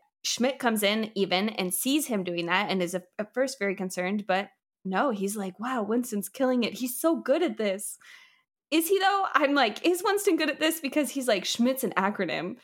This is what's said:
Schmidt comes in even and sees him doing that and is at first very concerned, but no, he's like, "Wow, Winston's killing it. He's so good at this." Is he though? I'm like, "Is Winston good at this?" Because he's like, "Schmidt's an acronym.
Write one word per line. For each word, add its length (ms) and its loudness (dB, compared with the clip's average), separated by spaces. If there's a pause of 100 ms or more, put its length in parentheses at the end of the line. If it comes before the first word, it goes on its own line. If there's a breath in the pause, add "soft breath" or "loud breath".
(240)
Schmidt 340 -2
comes 240 0
in 320 0
even 360 0
and 220 -4
sees 340 0
him 180 -2
doing 220 -4
that 240 2
and 120 0
is 120 -2
at 380 -8
first 260 -2
very 160 0
concerned, 520 -4
but 220 0 (360)
no, 260 0
he's 260 -2
like, 220 -8
"Wow, 240 -2
Winston's 460 -2
killing 360 2
it. 100 -4
He's 260 -6
so 160 2
good 260 2
at 160 -2
this." 400 -4 (720 soft breath)
Is 180 2
he 100 4
though? 360 2
I'm 200 4
like, 320 2
"Is 160 2
Winston 340 2
good 140 2
at 100 -4
this?" 200 2
Because 300 0
he's 180 -4
like, 160 2
"Schmidt's 400 0
an 120 -2
acronym. 680 -2